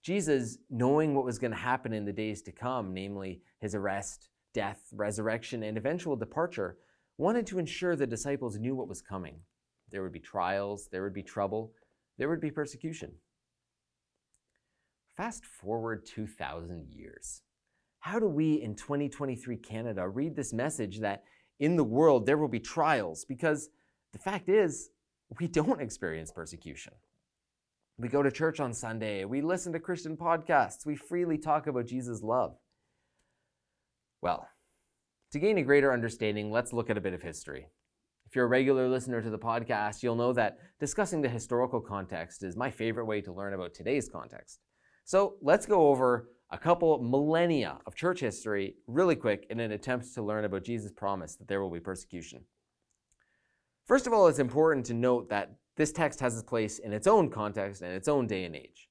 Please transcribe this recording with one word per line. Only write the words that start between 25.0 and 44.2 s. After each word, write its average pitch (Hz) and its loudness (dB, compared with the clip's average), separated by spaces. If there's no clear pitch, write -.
we 170 -2
don't 165 2
experience 80 -6
persecution. 80 -14
We 117 -6
go 143 2
to 139 4
church 160 -2
on 123 -2
Sunday, 110 -4
we 123 -2
listen 175 -2
to 160 -4
Christian 165 -6
podcasts, 165 2
we 147 -4
freely 175 -2
talk 151 0
about 123 -2
Jesus' 123 -6
love. 110 0
Well, 87 -2
to 147 -4
gain 202 4
a 165 4
greater 139 6
understanding, 107 0
let's 120 0
look 117 -2
at 104 2
a - -2
bit 90 -2
of 82 -10
history. 76 -10
If - -6
you're 127 6
a 120 2
regular 131 4
listener 127 0
to 113 -4
the 107 -4
podcast, 113 -2
you'll 120 2
know 120 2
that 110 2
discussing 170 0
the 135 2
historical 123 0
context 95 -8
is 90 -6
my 120 -2
favorite 113 -2
way 107 -2
to 95 -12
learn 98 -6
about 90 -8
today's 127 -2
context. - -16